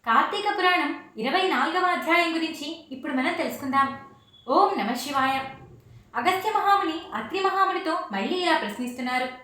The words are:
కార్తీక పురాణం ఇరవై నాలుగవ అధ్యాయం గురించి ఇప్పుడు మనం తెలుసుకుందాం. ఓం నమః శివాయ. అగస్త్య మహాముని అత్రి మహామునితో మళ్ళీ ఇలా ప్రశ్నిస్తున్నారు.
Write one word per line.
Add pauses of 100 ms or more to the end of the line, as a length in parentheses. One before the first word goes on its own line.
కార్తీక
పురాణం (140)
ఇరవై
నాలుగవ
అధ్యాయం
గురించి
ఇప్పుడు
మనం
తెలుసుకుందాం. (480)
ఓం
నమః
శివాయ. (760)
అగస్త్య
మహాముని (200)
అత్రి
మహామునితో (120)
మళ్ళీ
ఇలా
ప్రశ్నిస్తున్నారు. (160)